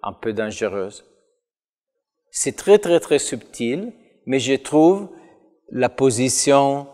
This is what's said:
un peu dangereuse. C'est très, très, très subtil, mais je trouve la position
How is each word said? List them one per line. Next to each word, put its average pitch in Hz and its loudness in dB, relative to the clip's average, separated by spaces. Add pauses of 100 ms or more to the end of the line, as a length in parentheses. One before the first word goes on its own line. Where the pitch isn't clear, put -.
un 101 -10
peu 110 -8
dangereuse. 104 -6 (1300)
C'est - -6
très, 202 4
très, 175 2
très 151 0
subtil, 135 -6 (340)
mais 131 -2
je 131 0
trouve 170 2 (640)
la 123 -2
position 139 2